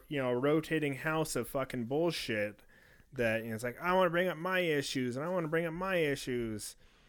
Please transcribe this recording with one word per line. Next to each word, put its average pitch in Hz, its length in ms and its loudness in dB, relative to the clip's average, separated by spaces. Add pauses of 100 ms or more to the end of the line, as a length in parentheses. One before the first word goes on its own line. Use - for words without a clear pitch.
you 147 100 -4
know, 131 100 0
a 123 80 2
rotating 147 580 2
house 156 400 -2
of 120 140 -2
fucking 131 380 -4
bullshit 120 760 0 (540)
that, 113 280 2
you 113 60 -6
know, 113 60 -4
it's 110 100 -6
like, 120 180 -6
"I 175 120 2
wanna 185 160 6
bring 175 180 2
up 165 80 -2
my 180 240 0
issues 139 560 0
and 139 80 -4
I 165 40 -4
wanna 175 200 0
bring 165 180 0
up 160 60 -4
my 185 240 -2
issues." 123 800 -2 (320)